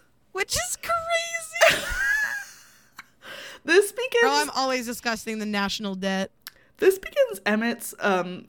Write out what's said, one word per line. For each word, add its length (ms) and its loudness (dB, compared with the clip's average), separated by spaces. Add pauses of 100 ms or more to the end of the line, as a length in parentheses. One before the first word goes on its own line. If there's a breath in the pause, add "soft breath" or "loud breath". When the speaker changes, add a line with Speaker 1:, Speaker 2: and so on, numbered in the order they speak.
Speaker 1:
<laughs> 280 -20
Speaker 2:
Which 220 -4
is 280 -4
crazy. 1080 0
Speaker 1:
<laughs> 40 -4 (1700 loud breath)
This 260 6
begins 320 0
Speaker 2:
Bro, 100 6
I'm 180 2
always 360 0
discussing 520 -4
the 80 -4
national 500 -2
debt. 340 -2 (480 loud breath)
Speaker 1:
This 200 6
begins 460 0
Emmett's, 560 0
um, 480 0